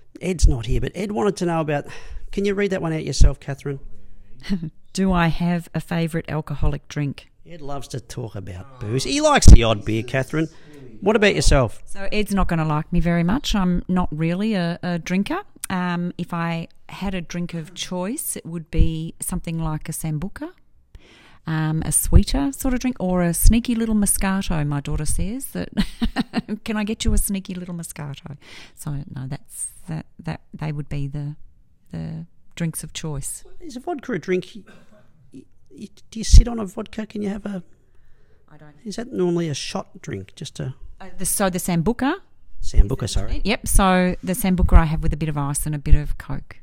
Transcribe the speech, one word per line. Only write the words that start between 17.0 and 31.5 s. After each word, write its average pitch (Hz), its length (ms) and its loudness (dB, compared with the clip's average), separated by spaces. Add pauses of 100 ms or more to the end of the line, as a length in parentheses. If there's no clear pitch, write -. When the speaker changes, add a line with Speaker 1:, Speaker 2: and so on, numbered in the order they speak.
Speaker 2:
a 185 60 -4
drink 175 340 -8
of 156 200 -10
choice, 190 640 -8
it - 80 -16
would 165 260 -10
be 160 480 2
something 170 400 -6
like 156 300 -6
a - 20 -6
Sambuca, 165 600 -6 (960)
um, 156 360 -2
a - 80 -4
sweeter 269 600 0
sort 262 220 -4
of 247 60 -2
drink, 254 200 -4
or 180 240 -2
a 170 100 0
sneaky 233 400 4
little 226 220 -2
Moscato. 190 720 0
My 143 120 -2
daughter 151 260 -4
says 202 420 -2
that, - 220 -8 (460)
<laughs> - 480 -6
"Can 214 140 -4
I 214 60 -2
get 214 200 -6
you 220 100 2
a 208 40 4
sneaky 190 380 -2
little 180 180 -12
Moscato?" 147 640 -12 (380)
So - 160 -10 (220)
no, 131 140 -10
that's, - 400 -10 (200)
that, 160 180 -8 (140)
that 160 220 -10 (120)
they 156 180 -8
would 147 160 -8
be 143 200 -4
the, 147 280 -8 (560)